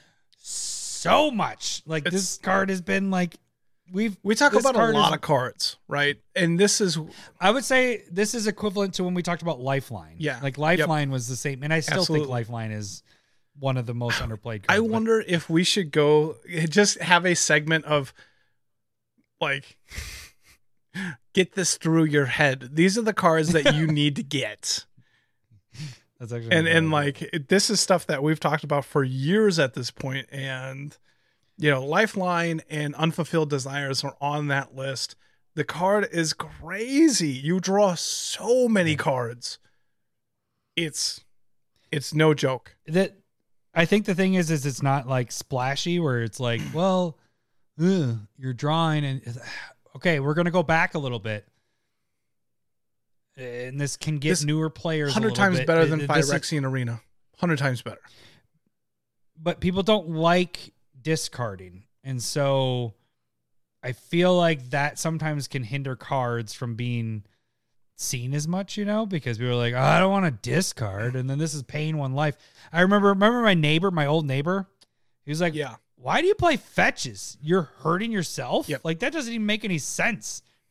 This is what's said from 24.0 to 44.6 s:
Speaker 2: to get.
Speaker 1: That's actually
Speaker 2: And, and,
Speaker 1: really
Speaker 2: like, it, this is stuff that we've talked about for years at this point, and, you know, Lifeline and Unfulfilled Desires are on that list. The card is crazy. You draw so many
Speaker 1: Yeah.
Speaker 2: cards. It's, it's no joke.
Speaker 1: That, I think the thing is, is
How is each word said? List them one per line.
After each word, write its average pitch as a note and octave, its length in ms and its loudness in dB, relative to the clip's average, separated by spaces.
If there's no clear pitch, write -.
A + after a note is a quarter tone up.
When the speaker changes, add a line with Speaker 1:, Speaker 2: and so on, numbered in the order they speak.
Speaker 2:
to B2+ 60 -6
get. - 600 -6
Speaker 1:
That's A#2 120 -12
actually A#2 200 -4
Speaker 2:
And, E3 160 2
and, E3 220 4
Speaker 1:
really D3 160 2
Speaker 2:
like, C#3+ 160 -4
it, D#3+ 260 -8
this G3 220 4
is G3+ 100 2
stuff F3+ 260 2
that C#3+ 160 -2
we've D3+ 160 2
talked D3 260 0
about C#3+ 200 0
for - 180 0
years D#3+ 560 2
at C3+ 160 2
this B2 160 -6
point, C3+ 400 -8
and, C3+ 640 -10
you D3+ 120 4
know, C3 140 2
Lifeline E3+ 760 0
and D3 240 -4
Unfulfilled D#3+ 560 0
Desires C#3 540 -4
are C3+ 160 -8
on D3 280 -2
that C#3 280 -2
list. C3+ 400 -8
The D3 100 -2
card F#3+ 480 2
is E3 200 0
crazy. G3+ 1000 2
You C#3+ 300 0
draw F#3+ 340 4
so - 720 0
many F#3 240 4
Speaker 1:
Yeah. D3+ 60 0
Speaker 2:
cards. B2 600 -4
It's, - 480 -8
it's D3 240 -6
no D#3 200 6
joke. C3 420 -6
Speaker 1:
That, F#3 300 0
I E3 120 4
think G#3 200 2
the G3 80 0
thing F#3+ 200 2
is, E3+ 160 2
is D3 160 0